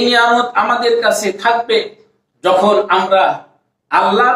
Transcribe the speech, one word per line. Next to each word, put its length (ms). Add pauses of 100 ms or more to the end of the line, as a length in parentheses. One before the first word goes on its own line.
নিয়ামত 480
আমাদের 480
কাছে 300
থাকবে 460 (680)
যখন 320 (140)
আমরা 340 (680)
আল্লাহ 460